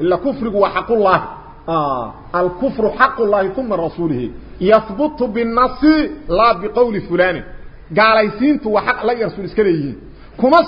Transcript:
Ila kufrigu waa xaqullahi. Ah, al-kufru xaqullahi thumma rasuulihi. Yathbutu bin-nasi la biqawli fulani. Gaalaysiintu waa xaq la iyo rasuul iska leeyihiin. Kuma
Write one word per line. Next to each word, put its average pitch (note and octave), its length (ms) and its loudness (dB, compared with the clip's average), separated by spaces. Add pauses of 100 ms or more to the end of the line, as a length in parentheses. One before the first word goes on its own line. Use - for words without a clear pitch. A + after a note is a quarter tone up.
Ila E3+ 160 2
kufrigu G#3+ 440 -2
waa F#3+ 100 4
xaqullahi. F#3+ 520 2 (460)
Ah, C#3 440 -2 (200)
al-kufru F#3 640 -2
xaqullahi G3+ 560 2
thumma A#3 220 -4
rasuulihi. D#3 560 -4 (280)
Yathbutu G#3+ 680 2
bin-nasi B3 840 2 (180)
la G#3+ 260 4
biqawli G#3 460 0
fulani. F3 420 0 (500)
Gaalaysiintu A3 800 2
waa G#3 100 2
xaq - 220 -4
la A3 100 0
iyo A#3 120 -4
rasuul G3 180 -8
iska F3+ 180 0
leeyihiin. D3+ 340 0 (400)
Kuma C4 320 4